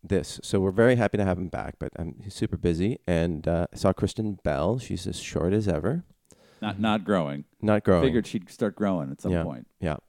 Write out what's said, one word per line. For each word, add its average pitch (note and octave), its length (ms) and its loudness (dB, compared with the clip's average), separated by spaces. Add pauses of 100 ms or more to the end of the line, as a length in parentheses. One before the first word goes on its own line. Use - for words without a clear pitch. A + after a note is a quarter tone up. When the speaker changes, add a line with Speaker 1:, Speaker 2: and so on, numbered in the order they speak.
Speaker 1:
this. F2 400 -2
So G2 160 0
we're F#2+ 120 2
very A#2 240 6
happy G#2 220 2
to G2+ 80 2
have F2+ 120 2
him F2+ 120 -6
back, - 300 -8
but, C2 180 -8
um, E2 260 -6
he's G2 100 -12
super - 240 -4
busy. F2 500 0
And, E2 400 0
uh, E2+ 260 2
I - 20 -20
saw F#2+ 180 2
Kristen G#2 500 -4
Bell. E2+ 360 0
She's F2+ 280 -8
as - 120 -6
short F2 340 0
as G#2+ 140 2
ever. F#2+ 360 0 (580)
Speaker 2:
Not, G#2 180 -6
not G#2+ 240 2
growing. D2+ 420 0 (160)
Speaker 1:
Not G#2+ 220 2
growing. F2 200 6
Speaker 2:
Figured G2 240 2
she'd G#2 220 -6
start G#2 260 -2
growing F2 360 -2
at C#2+ 100 -12
some F#2+ 100 -2
Speaker 1:
Yeah. E2+ 120 0
Speaker 2:
point. C#2 240 -8 (120)
Speaker 1:
Yeah. D#2 180 -2 (120)